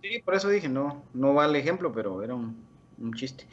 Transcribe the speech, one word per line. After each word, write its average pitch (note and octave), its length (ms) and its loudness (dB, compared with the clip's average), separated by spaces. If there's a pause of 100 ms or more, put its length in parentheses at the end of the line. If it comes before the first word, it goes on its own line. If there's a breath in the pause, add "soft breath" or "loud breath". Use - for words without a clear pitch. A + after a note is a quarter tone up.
Sí, A3 220 -4
por F#3 100 2
eso G3 140 2
dije, G3 200 2
no, C#3+ 360 -2 (100)
no C3+ 200 4
va D3 100 6
el D3+ 100 4
ejemplo, D#3+ 380 0
pero G2+ 320 -4
era B2 100 -6
un, A2+ 220 -8 (420)
un A2+ 160 -6
chiste. - 380 -10